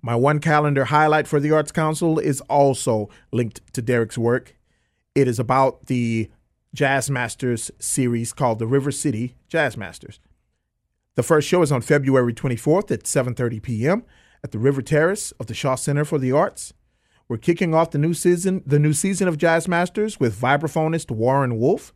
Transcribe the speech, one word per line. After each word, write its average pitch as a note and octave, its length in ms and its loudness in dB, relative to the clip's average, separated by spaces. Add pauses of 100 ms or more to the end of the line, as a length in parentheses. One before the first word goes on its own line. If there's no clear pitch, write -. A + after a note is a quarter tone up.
My A#2 140 -4
one C#3+ 240 4
calendar D3 460 2
highlight D3+ 420 2
for D3 120 2
the D3 120 0
Arts D#3 200 2
Council D#3+ 460 0
is C#3+ 320 -2
also C3+ 640 2 (200)
linked A#2 300 -4 (120)
to B2 100 -6
Derek's A#2 340 -2
work. A#2+ 400 -2 (560)
It C#3 140 4
is A#2 100 -2
about C3 480 0
the A#2 460 -2 (420)
Jazz C3+ 380 0
Masters B2 680 -4
series A#2+ 560 -4
called A#2+ 240 -2
the A2+ 80 -4
River C3+ 260 0
City B2 440 -6 (120)
Jazz D3 300 -2
Masters. - 420 -16 (920)
The - 80 -2
first D3+ 260 2
show F3+ 140 2
is D3 100 2
on B2+ 100 0
February C3 520 2
twenty-fourth D3 560 -2
at A#2+ 160 -4
seven B2 300 -2
thirty A#2 240 -4
P A#2 280 -4
M G#3+ 180 0 (380)
at - 80 -12
the A2 80 -6
River C3+ 220 2
Terrace D#3+ 520 0
of A#2+ 120 -12
the A2+ 80 -10
Shaw C3 220 -2
Center D3 280 -2
for D3+ 140 -2
the B2+ 140 0
Arts. - 420 -2 (540)
We're A#2 100 -6
kicking E3+ 360 0
off E3 160 4
the - 80 -4
new D#3+ 160 2
season, F3+ 540 0
the C#3+ 100 2
new D3+ 160 4
season G3 340 0
of D#3 120 -2
Jazz E3 280 2
Masters F3+ 520 -2
with A2+ 200 0
vibraphonist D#3 680 0
Warren B2 480 0
Wolf. C#3+ 380 0